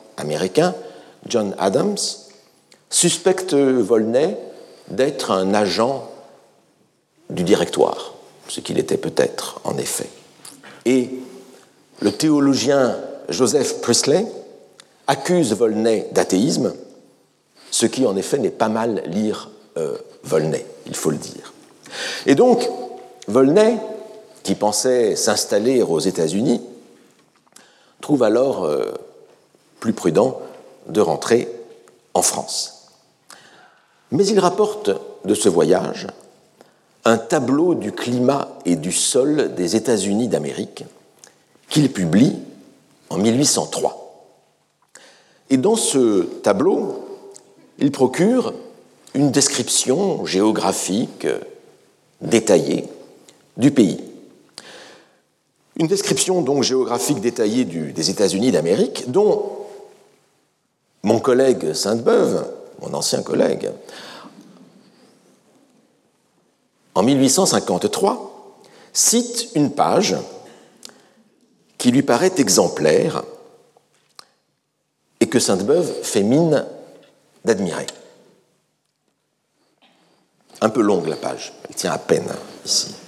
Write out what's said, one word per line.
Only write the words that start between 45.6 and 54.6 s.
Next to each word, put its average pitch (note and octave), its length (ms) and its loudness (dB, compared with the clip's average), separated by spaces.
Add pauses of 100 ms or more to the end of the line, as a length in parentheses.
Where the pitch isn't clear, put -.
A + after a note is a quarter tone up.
ce A#2+ 480 2 (180)
tableau, D#3+ 640 0 (720)
il C#3 140 2
procure E3 600 2 (600)
une C#3+ 160 2
description C3+ 960 0
géographique F#2+ 1000 0 (960)
détaillée - 640 2 (720)
du C4+ 120 4
pays. A#2 340 2 (1700)